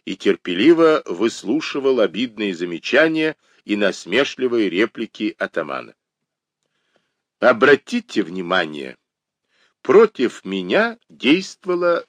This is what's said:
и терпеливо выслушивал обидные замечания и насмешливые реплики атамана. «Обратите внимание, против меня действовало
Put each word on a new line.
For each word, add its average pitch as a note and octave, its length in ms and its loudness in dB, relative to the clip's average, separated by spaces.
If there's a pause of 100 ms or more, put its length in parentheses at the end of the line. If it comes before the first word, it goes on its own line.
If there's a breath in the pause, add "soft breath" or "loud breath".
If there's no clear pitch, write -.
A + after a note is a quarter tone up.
и G2 100 -8
терпеливо C#3+ 880 2
выслушивал B2+ 960 -2
обидные G#2 540 -2
замечания D3+ 800 -2 (280)
и G#2 120 -2
насмешливые G#2+ 920 -2
реплики G#2+ 680 -4
атамана. C#2 560 -8 (1500)
«Обратите B2+ 800 2
внимание, E2 760 -4 (840)
против C#3 600 4
меня G#2 540 -2 (120)
действовало F3 1000 -2